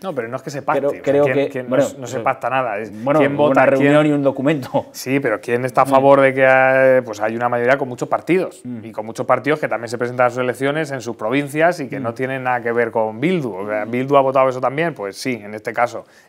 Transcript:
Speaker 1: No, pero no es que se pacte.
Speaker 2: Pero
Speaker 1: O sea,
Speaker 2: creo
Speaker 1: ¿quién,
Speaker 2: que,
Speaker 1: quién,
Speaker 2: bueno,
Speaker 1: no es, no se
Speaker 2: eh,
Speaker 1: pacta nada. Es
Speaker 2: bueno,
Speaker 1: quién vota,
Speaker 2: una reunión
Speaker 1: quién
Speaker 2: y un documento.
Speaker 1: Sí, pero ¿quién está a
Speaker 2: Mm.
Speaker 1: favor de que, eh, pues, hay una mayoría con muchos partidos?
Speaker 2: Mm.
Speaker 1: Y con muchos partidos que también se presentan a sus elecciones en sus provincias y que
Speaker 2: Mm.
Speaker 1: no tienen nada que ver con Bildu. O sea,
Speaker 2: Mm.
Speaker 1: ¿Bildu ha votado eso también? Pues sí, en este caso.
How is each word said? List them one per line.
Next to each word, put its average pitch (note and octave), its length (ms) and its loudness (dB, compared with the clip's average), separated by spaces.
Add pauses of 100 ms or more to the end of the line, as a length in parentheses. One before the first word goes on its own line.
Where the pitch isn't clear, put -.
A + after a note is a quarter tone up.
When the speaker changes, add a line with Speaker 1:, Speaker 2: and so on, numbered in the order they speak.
Speaker 1:
No, F#3 120 -8
pero A#2 140 -6
no A#2+ 80 -8
es C3 60 -10
que - 80 -10
se C#3 140 -8
pacte. D3 180 0
Speaker 2:
Pero C#3+ 80 0
Speaker 1:
O - 20 0
sea, - 120 -10
Speaker 2:
creo C#3+ 220 4
Speaker 1:
¿quién, C3 100 0
Speaker 2:
que, C#3 140 0
Speaker 1:
quién, B2+ 200 -8
Speaker 2:
bueno, C3+ 140 4
Speaker 1:
no B2 80 0
es, C#3 80 -16
no B2 80 -10
se B2 100 -8
Speaker 2:
eh, A2+ 40 -4
Speaker 1:
pacta B2+ 280 -10
nada. A#2+ 300 -2
Es G#2+ 240 -12
Speaker 2:
bueno, D3 160 0
Speaker 1:
quién C#3 180 0
vota, D3 140 2
Speaker 2:
una C3+ 160 4
reunión C#3+ 340 4
Speaker 1:
quién D3+ 60 0
Speaker 2:
y D3 80 2
un C#3+ 80 -2
documento. C3+ 680 -2
Speaker 1:
Sí, C3+ 280 -4
pero A2+ 200 -2
¿quién A#2+ 260 -2
está B2+ 180 2
a - 20 4
Speaker 2:
Mm. C3+ 40 -2
Speaker 1:
favor C#3 300 6
de C3+ 140 4
que, C3+ 120 4
eh, C3 600 6
pues, G#2 160 -10
hay A2+ 140 0
una A#2+ 120 -2
mayoría B2 300 2
con C#3 100 -4
muchos B2 220 -8
partidos? D#3 560 -2
Speaker 2:
Mm. A#2+ 200 -10
Speaker 1:
Y A2+ 60 -14
con G#2+ 140 -10
muchos A#2 220 -6
partidos B2+ 320 2
que C#3+ 80 -2
también A2+ 200 -4
se A#2 120 -8
presentan B2 280 2
a - 40 2
sus B2 80 -6
elecciones C3+ 520 -2
en C3+ 100 -6
sus A#2 140 -8
provincias C#3+ 640 0
y C3+ 80 -8
que - 120 -8
Speaker 2:
Mm. C3 40 -6
Speaker 1:
no A#2 120 -4
tienen C3 280 -6
nada B2 180 -2
que A#2 100 -2
ver A#2 180 2
con A2 320 -2
Bildu. D3+ 320 0
O G2 140 -8
sea, G#2+ 180 -4
Speaker 2:
Mm. A2+ 60 -10
Speaker 1:
¿Bildu C3+ 260 0
ha C#3 40 6
votado C3 280 2
eso B2+ 100 -4
también? C3+ 360 -2
Pues G2 200 -8
sí, B2 260 -6
en G#2 120 -12
este A2 200 -8
caso. A#2 320 -2 (240)